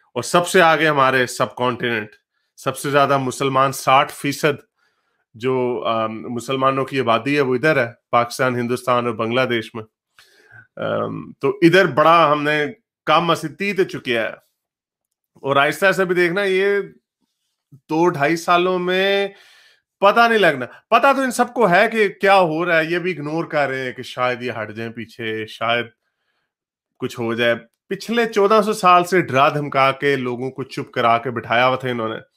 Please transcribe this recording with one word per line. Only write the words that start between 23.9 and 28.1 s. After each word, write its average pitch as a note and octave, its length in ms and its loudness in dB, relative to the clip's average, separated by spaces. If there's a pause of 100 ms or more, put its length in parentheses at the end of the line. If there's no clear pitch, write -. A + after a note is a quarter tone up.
कि B2 80 -14
शायद B2 400 -4
ये B2 80 -6
हट A2 220 -10
जाएं A2+ 200 -10
पीछे, A2 540 -8
शायद A#2 440 -4 (1080)
कुछ B2+ 200 -8
हो A#2 160 -4
जाए। A#2 200 2 (340)
पिछले A3+ 380 -4